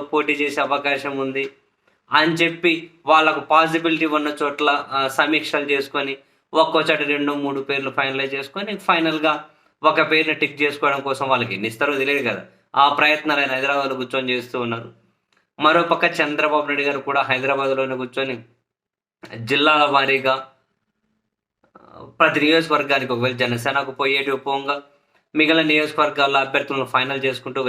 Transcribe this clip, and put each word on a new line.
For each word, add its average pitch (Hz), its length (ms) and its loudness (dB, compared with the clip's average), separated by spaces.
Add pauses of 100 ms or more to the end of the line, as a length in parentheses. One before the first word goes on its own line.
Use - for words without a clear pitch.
(140)
పోటీ 147 200 0
చేసే 143 280 -2
అవకాశం 139 560 -2
ఉంది 135 320 -4 (640)
అని 156 220 4
చెప్పి 165 580 0 (140)
వాళ్ళకు 156 340 4
పాసిబిలిటీ 160 680 2
ఉన్న 147 380 -2
చోట్ల, 147 260 0 (220)
ఆ, 135 160 0
సమీక్షలు 147 680 0
చేసుకొని 139 440 -4 (360)
ఒక్కో 160 280 4
చోట 156 200 2 (120)
రెండు 143 180 0 (140)
మూడు 139 160 -4
పేర్లు 135 280 -4
ఫైనలైజ్ 135 460 -4
చేసుకొని 196 420 -8
ఫైనల్గా 156 720 0 (340)
ఒక 151 280 4
పేరుని 156 300 2
టిక్ 139 200 -4
చేసుకోవడం 143 460 0
కోసం 135 220 -2
వాళ్ళకి 117 240 0
ఎన్ని 98 140 -4
ఇస్తారో 143 360 -2
తెలియదు 135 260 0
కదా, 92 140 -6 (400)
ఆ - 100 8
ప్రయత్నాలు 151 460 2
ఆయన 139 160 0
హైదరాబాద్లో 139 400 -2
కూర్చొని 127 380 -4
చేస్తూ 123 320 -4
ఉన్నారు. 117 280 -8 (680)
మరోపక్క 165 460 2 (140)
చంద్రబాబు 147 480 0
నాయుడు 143 140 -2
గారు 139 180 -2
కూడా 139 220 0
హైదరాబాద్లోనే 135 760 -2
కూర్చొని 127 400 -4 (1120)
జిల్లాల 147 340 4 (120)
వారీగా, 135 400 2 (1400)
ఆ, - 40 -20 (380)
ప్రతి 151 200 4
నియోజకవర్గానికి 143 760 2
ఒకవేళ 123 300 0
జనసేనకు 135 480 0
పోయేటివి 135 460 0
పోంగా 139 460 -4 (520)
మిగిలిన 156 320 2
నియోజకవర్గాల్లో 147 720 2
అభ్యర్థులను 135 460 -2
ఫైనల్ 131 400 -2
చేసుకుంటూ 131 420 -4